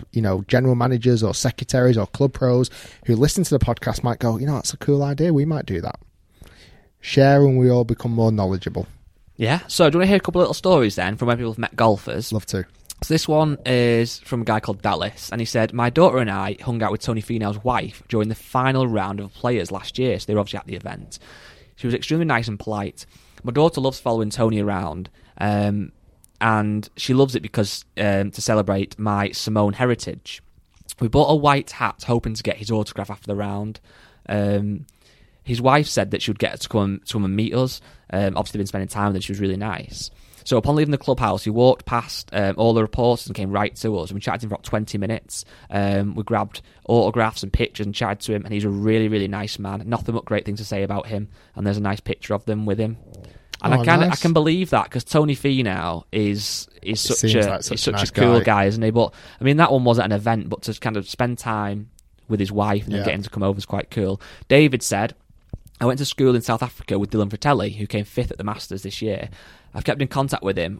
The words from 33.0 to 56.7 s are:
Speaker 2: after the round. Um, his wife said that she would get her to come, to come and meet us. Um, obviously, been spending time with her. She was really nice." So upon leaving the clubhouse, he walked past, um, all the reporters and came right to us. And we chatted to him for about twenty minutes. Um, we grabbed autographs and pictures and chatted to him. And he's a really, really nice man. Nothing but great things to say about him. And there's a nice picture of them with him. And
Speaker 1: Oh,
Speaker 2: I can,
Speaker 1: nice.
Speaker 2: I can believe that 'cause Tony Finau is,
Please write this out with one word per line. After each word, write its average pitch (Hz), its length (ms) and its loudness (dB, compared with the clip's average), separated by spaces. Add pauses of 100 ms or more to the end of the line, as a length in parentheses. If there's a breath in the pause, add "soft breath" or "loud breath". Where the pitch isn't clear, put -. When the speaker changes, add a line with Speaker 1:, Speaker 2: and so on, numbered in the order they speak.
Speaker 2:
after 101 180 -14
the 104 80 -4
round. 101 460 -8 (480 soft breath)
Um, 101 560 0 (580 soft breath)
his 120 180 -4
wife 139 260 4
said 98 240 0
that 101 100 -2
she - 100 -4
would 101 80 -4
get - 120 0
her - 60 -12
to - 120 -10
come, 98 360 0
to - 80 -10
come 104 120 0
and 95 100 0
meet 107 180 0
us. 127 280 -2 (300 soft breath)
Um, 98 260 0
obviously, 104 220 -4
been 101 80 -2
spending 95 200 -6
time 104 200 -2
with 98 100 0
her. 92 40 -4
She 101 120 -6
was 98 80 -4
really 95 160 0
nice." - 520 -8 (360 soft breath)
So - 120 2
upon 143 180 2
leaving 156 160 2
the 139 60 0
clubhouse, 113 480 0
he 110 40 -2
walked 120 360 4
past, - 480 -6
um, 98 240 0
all 113 160 4
the 113 80 2
reporters 117 460 0
and 101 80 -8
came 98 140 -4
right 101 280 -2
to 110 200 -2
us. 85 120 -6
And 95 60 -10
we 101 40 -6
chatted 101 220 -4
to 113 40 -10
him 107 40 -8
for 104 60 -6
about - 100 -12
twenty 107 320 -4
minutes. - 480 -6 (240 loud breath)
Um, 101 460 0
we 110 80 -6
grabbed 104 380 -4 (240 soft breath)
autographs 110 580 2
and 98 100 -10
pictures - 320 -2
and 98 100 -6
chatted 104 300 -4
to 110 80 -2
him. 104 100 -2
And 107 100 -8
he's 104 120 -2
a 104 40 0
really, 110 380 2
really 104 220 0
nice 101 280 -6
man. 101 280 -6
Nothing 113 300 -4
but - 100 -6
great 104 180 -2
things 104 160 -6
to 107 60 -10
say 101 180 -4
about 101 240 -4
him. 104 220 -6 (260 soft breath)
And 101 100 -4
there's 101 120 0
a 104 40 -2
nice 98 200 -2
picture - 320 -6
of 101 100 -4
them 107 220 -4
with 101 120 -2
him. 113 200 -2 (640 loud breath)
And - 120 -2
Speaker 1:
Oh, 127 60 4
Speaker 2:
I 120 60 0
can, 151 160 4
Speaker 1:
nice. 175 100 4
Speaker 2:
I - 100 0
can 165 120 4
believe 160 380 2
that 113 200 0
'cause 123 140 -6
Tony 151 280 2
Finau 95 800 -2
is, 104 560 -2 (140)